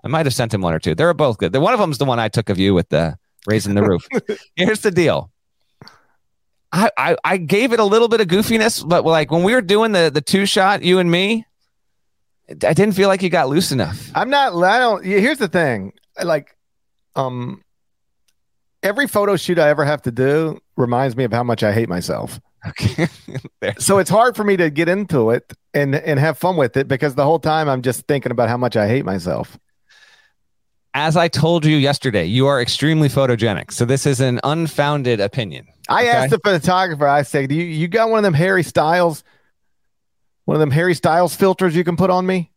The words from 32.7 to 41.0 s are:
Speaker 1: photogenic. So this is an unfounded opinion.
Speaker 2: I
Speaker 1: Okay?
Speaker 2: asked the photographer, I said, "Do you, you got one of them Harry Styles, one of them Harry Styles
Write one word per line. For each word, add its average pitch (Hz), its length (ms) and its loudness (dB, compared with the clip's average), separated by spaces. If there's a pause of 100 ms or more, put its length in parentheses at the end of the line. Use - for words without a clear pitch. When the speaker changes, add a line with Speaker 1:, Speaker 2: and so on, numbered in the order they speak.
Speaker 1:
photogenic. 117 640 0
So - 120 -2
this 131 200 -2
is 135 160 0
an 123 240 0
unfounded 143 760 -2
opinion. 98 460 -6 (220)
Speaker 2:
I 202 140 0
Speaker 1:
Okay? 240 80 0
Speaker 2:
asked 139 200 0
the 196 80 2
photographer, 175 720 0
I 143 140 4
said, 139 260 -2
"Do 143 60 -2
you, 170 100 -2
you 165 240 -4
got 220 220 0
one 220 80 2
of 208 60 2
them 180 100 2
Harry 180 280 2
Styles, 165 600 0 (1200)
one 151 100 -2
of 151 60 0
them 151 100 2
Harry 170 240 0
Styles 170 400 0